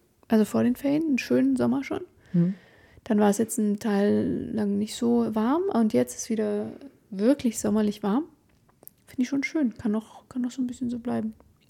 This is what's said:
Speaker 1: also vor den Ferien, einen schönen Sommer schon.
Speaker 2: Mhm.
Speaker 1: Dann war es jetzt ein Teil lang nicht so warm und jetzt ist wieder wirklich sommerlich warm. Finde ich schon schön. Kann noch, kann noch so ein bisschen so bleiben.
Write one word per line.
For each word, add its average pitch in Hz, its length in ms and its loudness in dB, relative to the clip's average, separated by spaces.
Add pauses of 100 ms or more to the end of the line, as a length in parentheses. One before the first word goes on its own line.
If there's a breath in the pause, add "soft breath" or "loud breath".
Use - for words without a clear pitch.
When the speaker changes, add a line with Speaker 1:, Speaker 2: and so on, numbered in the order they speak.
(280)
Speaker 1:
also 214 160 4
vor 220 180 0
den 240 140 2
Ferien, 285 260 0
einen 285 160 2
schönen 262 380 2
Sommer 247 280 2
schon. - 160 -6 (320 soft breath)
Speaker 2:
Mhm. 180 220 4 (500 loud breath)
Speaker 1:
Dann 214 160 2
war 208 80 6
es 202 80 2
jetzt 226 220 -2
ein 208 200 0
Teil 208 760 0
lang 202 240 -2
nicht 214 180 -4
so 233 380 0
warm 247 280 0 (120)
und 220 180 2
jetzt 247 240 0
ist - 140 -8
wieder 214 420 -2 (380)
wirklich 226 500 0
sommerlich 208 420 0
warm. 214 220 0 (840)
Finde - 160 -4
ich 247 60 -2
schon 277 160 -2
schön. 277 320 0
Kann 208 160 -2
noch, - 380 -6
kann 254 100 -6
noch 247 100 -2
so 262 120 -4
ein 247 40 0
bisschen 247 220 -6
so 240 100 -4
bleiben. 226 360 -4 (360)